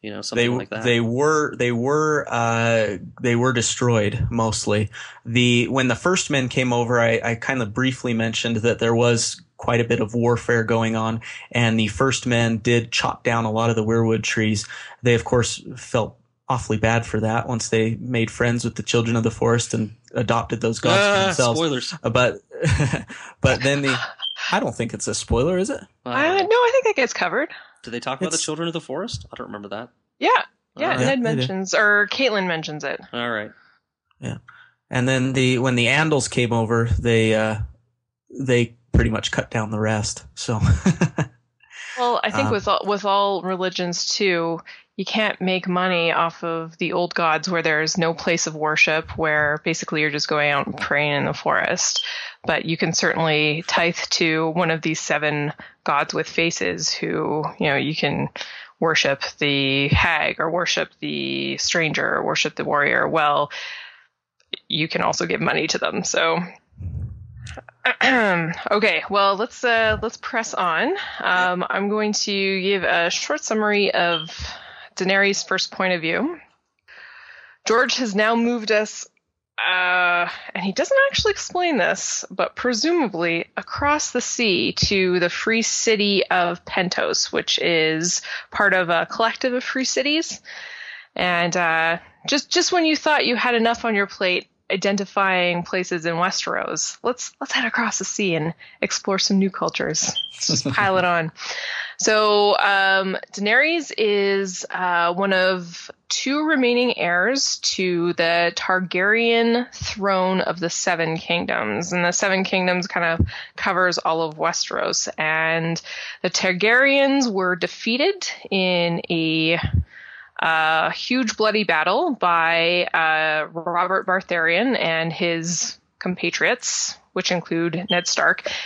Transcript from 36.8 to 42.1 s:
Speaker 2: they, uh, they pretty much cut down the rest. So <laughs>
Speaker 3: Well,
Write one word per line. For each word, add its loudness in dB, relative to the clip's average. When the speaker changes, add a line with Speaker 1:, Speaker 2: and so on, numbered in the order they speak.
Speaker 2:
they, 4
uh, 2
they 2
pretty 4
much -4
cut -2
down -2
the -4
rest. -2
So -2
<laughs> 0
Speaker 3:
Well, 2